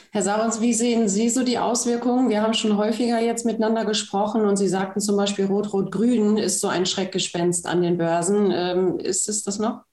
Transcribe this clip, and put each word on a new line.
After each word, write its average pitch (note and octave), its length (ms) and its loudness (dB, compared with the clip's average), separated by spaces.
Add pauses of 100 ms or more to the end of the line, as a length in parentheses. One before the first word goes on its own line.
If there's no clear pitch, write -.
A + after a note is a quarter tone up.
(120)
Herr G3 100 -2
Saurens, G#3+ 400 0
wie A#3+ 120 2
sehen A3+ 360 2
Sie G#3 200 2
so B3+ 140 0
die B3 140 0
Auswirkungen? A#3+ 720 0
Wir G#3 120 2
haben A3 120 0
schon G#3+ 240 0
häufiger A3+ 420 0
jetzt A#3 260 0
miteinander A3+ 380 0
gesprochen G#3 640 0
und G3+ 120 4
Sie G3 100 2
sagten G3 340 -2
zum G3+ 160 0
Beispiel, G3+ 280 0
Rot-Rot-Grün G#3 920 0
ist - 240 -2
so G3+ 60 -2
ein F3 180 0
Schreckgespenst F3+ 800 -2
an F3 140 0
den F3 160 2
Börsen. F3 580 2
Ähm, F3+ 440 0
ist - 280 -4
es G#3 160 -4
das G3+ 160 -6
noch? G#3+ 220 -4 (120)